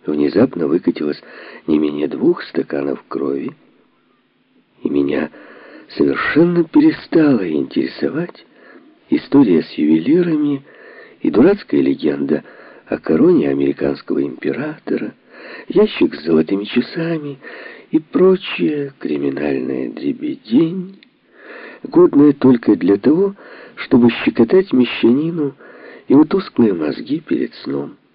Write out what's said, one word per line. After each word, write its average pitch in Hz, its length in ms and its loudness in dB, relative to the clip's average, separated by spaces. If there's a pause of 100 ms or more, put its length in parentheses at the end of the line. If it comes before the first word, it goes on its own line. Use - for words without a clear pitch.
внезапно 76 600 0
выкатилось 76 540 -2 (440)
не 78 140 0
менее 73 280 -4
двух - 360 -2
стаканов 69 640 -6
крови, 71 440 -6 (1300)
и - 60 -2
меня 71 420 -2 (680)
совершенно 170 680 2
перестала 147 880 2
интересовать - 960 -6 (640)
история 92 540 2
с - 80 -12
ювелирами 147 920 0 (580)
и - 100 -2
дурацкая 175 500 2
легенда 71 600 -2 (420)
о - 120 -6
короне 117 520 2
американского 69 760 -4
императора, - 880 -8 (540)
ящик 95 480 0
с 76 80 -16
золотыми 80 420 0
часами 147 760 -6 (520)
и - 80 0
прочая 170 1000 0
криминальная 139 920 -4
дребедень, 165 1120 -2 (840)
годная 147 500 4
только 123 420 4
для 90 220 2
того, 190 380 0 (400)
чтобы 120 340 4 (140)
щекотать 185 500 2
мещанину 139 840 0 (520)
его 139 180 6
тусклые - 480 0
мозги 78 460 -4
перед - 360 -4
сном. - 420 -10 (180)